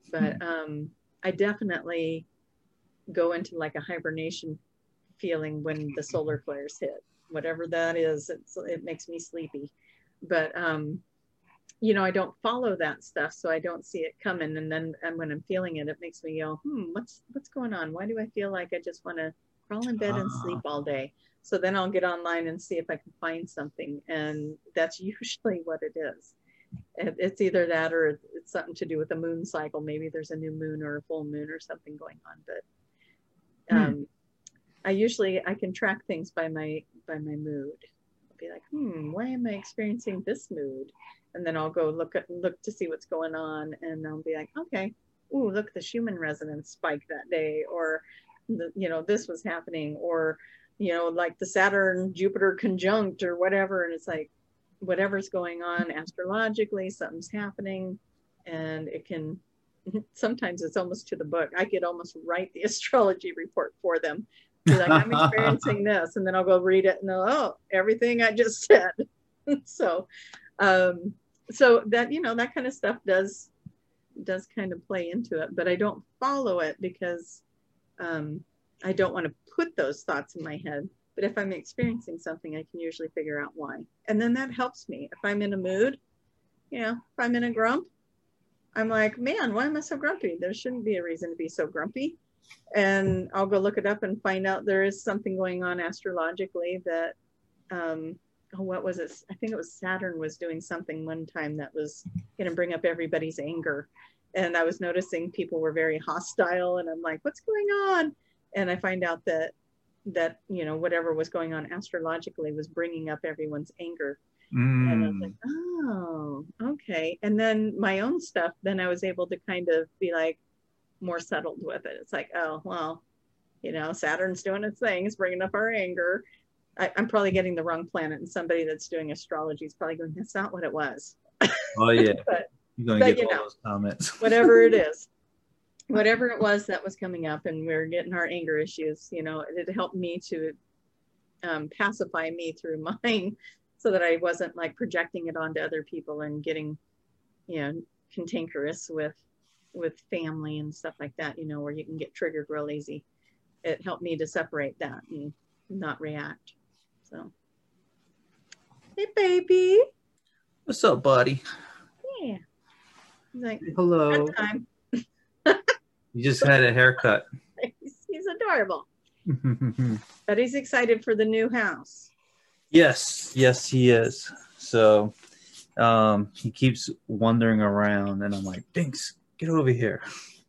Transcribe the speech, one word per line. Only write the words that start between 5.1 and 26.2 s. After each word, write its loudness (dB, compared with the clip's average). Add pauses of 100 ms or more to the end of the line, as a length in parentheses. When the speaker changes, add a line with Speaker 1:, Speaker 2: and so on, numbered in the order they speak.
Speaker 1:
feeling -4
when -6
the -6
solar -2
flares -10
hit. -6 (280)
Whatever -6
that 0
is, 0
it's, -14
it -8
makes -12
me -10
sleepy. -12 (520)
But, -2
um, -4 (760)
you 4
know, 2
I 2
don't -2 (100)
follow 0
that -2
stuff, -4
so -4
I 2
don't -6
see -8
it -6
coming. -4
And -6
then, -4
and -6
when -6
I'm -8
feeling -4
it, -6
it -6
makes -16
me -8
go, -6
"Hmm, -6
what's, -10 (100)
what's -12
going -8
on? -6
Why -8
do -4
I -6
feel -6
like -6
I -2
just -12
wanna -8 (320)
crawl -6
in -4
bed -2
and -4
Speaker 2:
Ah. -8
Speaker 1:
sleep -6
all -6
day?" -6 (300)
So -2
then 0
I'll 0
get 0
online -2
and -6
see -6
if -6
I -6
can -20
find -6
something. -10
And -6 (200)
that's -2
<laughs> -10
usually -4
what -6
it -8
is. -10 (600)